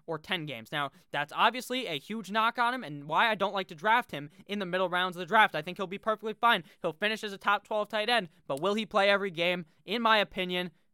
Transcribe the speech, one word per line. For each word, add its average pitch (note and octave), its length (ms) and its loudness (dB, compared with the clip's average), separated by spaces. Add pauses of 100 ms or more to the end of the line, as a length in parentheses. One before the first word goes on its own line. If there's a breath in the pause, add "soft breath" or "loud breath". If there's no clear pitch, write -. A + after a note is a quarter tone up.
or D#3+ 100 -6
ten D#3 300 -6
games. A#2 240 -12
Now, C#3+ 180 -2 (220 soft breath)
that's D3 240 -4
obviously A#3+ 500 2
a E3 140 -4
huge G#3 320 -8
knock A3+ 260 2
on A#3+ 160 2
him B3+ 100 -6
and D3 200 -10
why E3 240 4
I A3 80 2
don't G3 180 -2
like F#3+ 140 -2
to F#3 80 -14
draft G#3+ 340 2
him D3 220 -10 (160 loud breath)
in G#3 100 -6
the G3+ 80 -4
middle F#3 240 0
rounds F3+ 280 0
of - 20 -10
the F3+ 80 -8
draft. G#3 260 6
I D#3 80 -2
think F3+ 160 -10
he'll G3 80 -4
be F#3 140 -10
perfectly G#3+ 340 -4
fine. A3+ 300 2 (180 loud breath)
He'll E3 120 -2
finish G#3+ 300 -4
as G#3 100 -8
a G3 40 -12
top G3+ 300 0
twelve G#3 220 -2
tight G#3+ 200 -2
end, A3 200 0 (180 soft breath)
but C#3 120 -4
will F#3+ 140 0
he G#3+ 140 -2
play G3 200 4
every G3+ 220 2
game? F3 360 -2 (200 soft breath)
In A3 160 -4
my A3 160 4
opinion, F3+ 540 -2 (220)